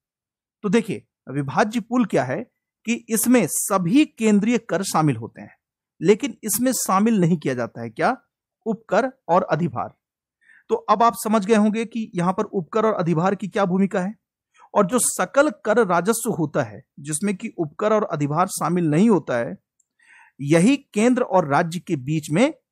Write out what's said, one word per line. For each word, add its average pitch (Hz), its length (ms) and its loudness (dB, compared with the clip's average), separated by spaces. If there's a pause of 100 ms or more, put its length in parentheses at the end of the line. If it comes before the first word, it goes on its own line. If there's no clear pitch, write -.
(640)
तो 208 60 -2
देखिए, 196 380 0 (240)
विभाज्य 156 500 -2
पूल 240 240 0
क्या 156 200 0
है 143 260 -6 (340)
कि 165 100 -2 (140)
इसमें 226 420 2
सभी 196 540 2
केंद्रीय 220 540 2
कर 175 240 -4
शामिल 156 340 0
होते 110 260 -14
हैं, - 140 -20 (460)
लेकिन 220 420 2
इसमें 240 280 -2
शामिल 208 480 2
नहीं 170 180 2
किया 147 160 -4
जाता 120 260 -8
है 117 100 -10
क्या, 190 260 -2 (500)
उपकर 226 460 -2 (160)
और 175 140 2
अधिभार। 147 520 -4 (760)
तो 220 60 -2
अब 214 280 0
आप 233 140 4
समझ 214 300 -2
गए 220 80 2
होंगे 214 300 2
कि 226 300 -10
यहाँ 175 180 -2
पर 214 120 -4
उपकर 208 420 -2
और 214 80 0
अधिभार 175 400 0
की 196 140 -8
क्या 202 160 -2
भूमिका 190 360 0
है। 196 140 -6 (600)
और 208 120 4
जो 226 120 0
सकल 269 520 0
कर 220 360 0
राजस्व 180 440 0
होता 156 320 -2
है, 107 220 -14 (160)
जिसमें 156 360 -4
कि 226 120 -10 (100)
उपकर 175 340 -2
और 214 120 2
अधिभार 156 420 -2
शामिल 175 420 -2
नहीं 175 220 4
होता 147 260 0
है, 131 200 -4 (840)
यही 170 360 4
केंद्र 240 460 0
और 180 260 0
राज्य 165 320 0
के 170 160 -4
बीच 151 340 -4
में 240 240 2 (180)